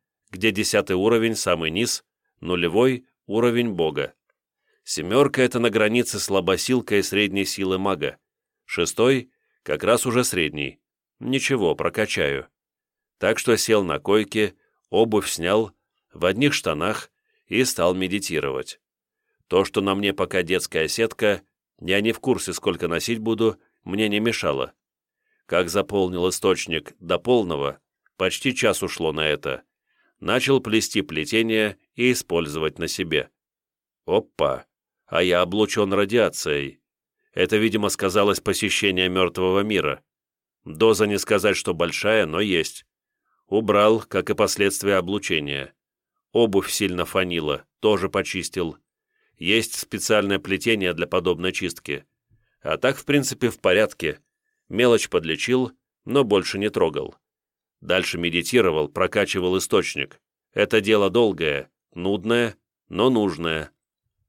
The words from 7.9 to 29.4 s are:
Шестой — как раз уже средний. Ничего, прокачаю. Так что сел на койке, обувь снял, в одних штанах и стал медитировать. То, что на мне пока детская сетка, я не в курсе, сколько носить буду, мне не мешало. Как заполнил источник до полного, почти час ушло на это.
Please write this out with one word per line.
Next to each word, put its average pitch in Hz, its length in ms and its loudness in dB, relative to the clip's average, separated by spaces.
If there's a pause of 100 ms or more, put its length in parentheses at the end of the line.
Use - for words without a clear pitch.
Шестой — 117 680 0 (320)
как 78 220 -4
раз 117 220 2
уже 120 180 2
средний. 76 560 -4 (400)
Ничего, 123 560 0
прокачаю. 80 720 -2 (680)
Так 110 200 0
что 117 180 2
сел 104 280 2
на 76 160 -4
койке, 104 560 0 (340)
обувь 107 400 2
снял, 95 420 0 (400)
в 85 140 -2
одних 120 260 2
штанах 87 580 -4 (360)
и 123 180 0
стал 90 300 0
медитировать. 82 880 -4 (640)
То, 92 180 2
что - 160 -4
на 98 140 0
мне 101 180 -2
пока 95 300 -2
детская 85 460 -2
сетка, 107 540 -2 (380)
я 95 200 0
не 110 120 2
в - 80 -6
курсе, 110 320 0
сколько 85 360 -2
носить 113 300 -2
буду, 110 400 0 (260)
мне 107 240 -2
не 104 100 0
мешало. 85 540 -2 (760)
Как 87 220 0
заполнил 92 600 0
источник 90 720 -2
до 87 200 -2
полного, 82 640 0 (360)
почти 92 380 -2
час 107 280 0
ушло 82 300 -4
на 78 140 -2
это. 71 360 -4 (580)